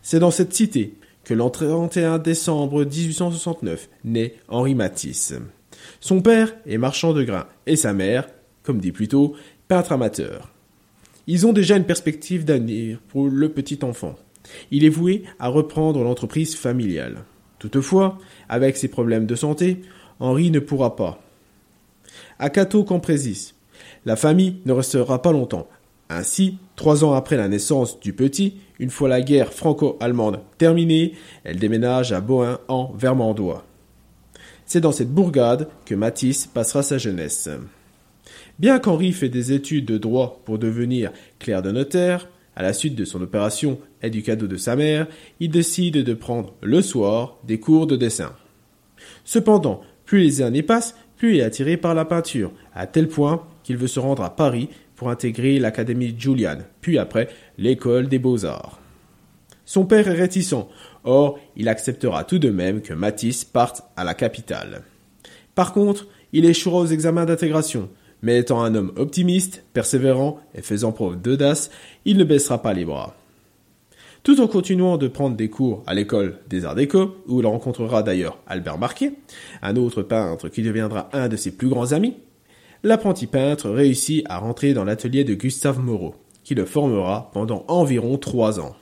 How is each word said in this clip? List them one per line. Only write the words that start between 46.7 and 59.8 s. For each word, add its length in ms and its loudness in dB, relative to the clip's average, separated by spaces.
soir 600 -2
des 160 -4
cours 260 4
de 100 2
dessin. 360 -2
Cependant, 580 2
plus 160 4
les 220 4
années 200 0
passent, 340 0
plus 180 2
il 60 6
est 40 2
attiré 320 -2
par 180 0
la 100 0
peinture, 480 -4
à 140 -8
tel 220 2
point 360 0
qu'il 120 -6
veut 120 -4
se 120 -4
rendre 220 -2
à 120 -6
Paris 360 0
pour 160 -6
intégrer 480 0
l'Académie 580 -2
Julian, 420 0
puis 160 0
après 320 0
l'École 500 2
des 120 0
Beaux-Arts. 600 -4
Son 180 2